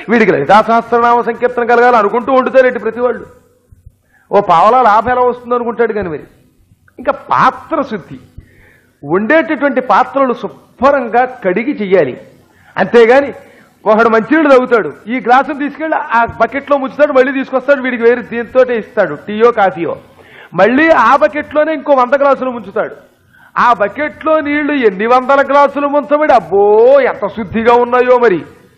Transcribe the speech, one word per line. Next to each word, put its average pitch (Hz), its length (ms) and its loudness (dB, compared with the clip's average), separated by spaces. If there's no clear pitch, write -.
వీడికి 226 240 2
లలితా 143 300 2
సహస్రనామ 233 580 0
సంకీర్తనం 240 460 -4
కలగాలి" 240 300 4
అనుకుంటూ 220 360 0
వండుతారేంటి 254 460 2
ప్రతి 220 220 -6
వాళ్ళు? 233 260 -6
ఓ 196 80 4
పావలా 202 420 2
లాభం 220 300 2
ఎలా 247 80 -2
వస్తుంది 247 340 -2
అనుకుంటాడు 226 380 -2
కానీ 202 160 -6
మరి. 151 140 -10
ఇంకా 262 140 -4
పాత్ర 254 680 -2
శుద్ధి, 156 360 -12
వండేటటువంటి 254 760 0
పాత్రలు 254 520 0
శుభ్రంగా 240 920 -2
కడిగి 220 560 -4
చెయ్యాలి. 180 400 0
అంతేగాని 233 560 2
ఒకడు 220 220 2
మంచినీళ్ళు 285 420 0
తాగుతాడు, 240 420 2
ఈ 247 120 -6
గ్లాసును 254 400 0
తీసుకెళ్ళి 302 400 -6
ఆ 233 260 -2
బకెట్లో 269 520 -2
ముంచుతాడు, 277 360 -2
మళ్ళీ 262 200 2
తీసుకొస్తాడు, 262 480 -2
వీడికి 247 220 -4
వేరే 240 200 2
దీంతోటే 240 540 -2
ఇస్తాడు, 196 380 -4
టీయో 214 360 0
కాఫీయో, 185 460 -2
మళ్ళీ 254 360 2
ఆ 262 260 4
బకెట్లోనే 302 560 -2
ఇంకో 294 200 -4
వంద 254 280 2
గ్లాసులు 262 300 0
ముంచుతాడు. 202 440 -8
ఆ 233 140 2
బకెట్లో 302 680 -2
నీళ్లు 294 320 -4
ఎన్ని 220 340 0
వందల 254 340 2
గ్లాసులు 277 480 0
ముంచబడి, 294 440 0
అబ్బో, 214 680 4
ఎంత 208 260 -2
శుద్ధిగా 220 480 -2
ఉన్నాయో 247 440 2
మరి. 202 260 0